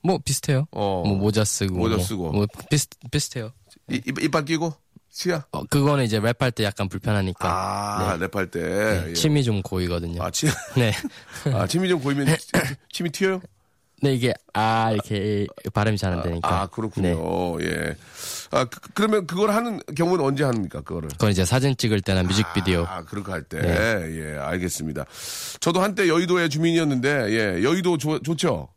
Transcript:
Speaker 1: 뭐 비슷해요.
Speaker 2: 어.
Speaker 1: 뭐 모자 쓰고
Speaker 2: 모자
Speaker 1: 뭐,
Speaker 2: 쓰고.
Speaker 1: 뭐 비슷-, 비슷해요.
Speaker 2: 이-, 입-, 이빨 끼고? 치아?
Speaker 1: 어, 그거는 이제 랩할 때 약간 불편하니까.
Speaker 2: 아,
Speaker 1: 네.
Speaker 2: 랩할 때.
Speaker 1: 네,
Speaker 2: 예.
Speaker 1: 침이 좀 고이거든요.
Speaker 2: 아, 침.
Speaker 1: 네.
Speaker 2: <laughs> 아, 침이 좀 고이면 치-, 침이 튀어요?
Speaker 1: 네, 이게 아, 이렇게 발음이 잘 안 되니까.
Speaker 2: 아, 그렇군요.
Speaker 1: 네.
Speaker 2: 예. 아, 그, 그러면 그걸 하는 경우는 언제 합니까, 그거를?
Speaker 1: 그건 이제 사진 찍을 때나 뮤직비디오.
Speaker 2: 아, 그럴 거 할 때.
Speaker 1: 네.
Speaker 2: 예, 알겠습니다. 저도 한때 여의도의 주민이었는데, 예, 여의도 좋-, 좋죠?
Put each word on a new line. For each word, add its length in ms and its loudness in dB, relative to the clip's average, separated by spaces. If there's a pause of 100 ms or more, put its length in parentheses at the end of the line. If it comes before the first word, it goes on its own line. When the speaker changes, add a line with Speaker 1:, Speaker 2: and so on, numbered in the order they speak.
Speaker 1:
뭐 200 2
비슷해요. 500 0
Speaker 2:
어. 340 0
Speaker 1:
뭐 100 4
모자 260 4
쓰고 320 0
Speaker 2:
모자 220 2
Speaker 1:
뭐, 80 2
Speaker 2:
쓰고. 280 -2
Speaker 1:
뭐 140 4 (220)
비슷-, 220 2 (200)
비슷해요. 400 -4 (400)
Speaker 2:
이-, 160 -2
입-, 160 -4
이빨 220 2
끼고? 300 -2 (360)
치아? 320 -4 (100)
Speaker 1:
어, 120 -6
그거는 400 2
이제 160 2
랩할 340 0
때 100 0
약간 260 -2
불편하니까. 600 -2
Speaker 2:
아, 680 -2
Speaker 1:
네. 80 -2
Speaker 2:
랩할 240 -2
때. 100 -4
Speaker 1:
네, 480 0
Speaker 2:
예. 60 -8
Speaker 1:
침이 280 4
좀 200 0
고이거든요. 600 -2
Speaker 2:
아, 80 -2
침. 200 0 (260)
Speaker 1:
네. 160 4 (320)
Speaker 2:
<laughs> 300 -8
아, 120 2
침이 220 0
좀 120 2
고이면 260 0
치-, 100 4 (560)
침이 180 -4
튀어요? 300 0 (600)
Speaker 1:
네, 120 4
이게 180 2 (220)
아, 380 2
이렇게 540 0 (280)
발음이 240 2
잘 160 0
안 80 -2
되니까. 400 0
Speaker 2:
아, 60 -2
그렇군요. 880 -2
Speaker 1:
네. 80 -2
Speaker 2:
예. 300 -4 (540)
아, 140 2
그, 160 -10 (140)
그러면 320 2
그걸 240 0
하는 280 0 (160)
경우는 300 2
언제 180 2
합니까, 380 -2
그거를? 300 -8
Speaker 1:
그건 200 2
이제 140 4
사진 320 2
찍을 240 2
때나 220 2
뮤직비디오. 680 0
Speaker 2:
아, 160 -10
그럴 180 -10
거 120 -8
할 80 -6
때. 180 -10
Speaker 1:
네. 80 0 (680)
Speaker 2:
예, 40 -6
알겠습니다. 680 -4 (560)
저도 220 2
한때 260 2
여의도의 400 4
주민이었는데, 840 2 (280)
예, 40 2
여의도 360 2
좋-, 240 -2
좋죠? 540 -2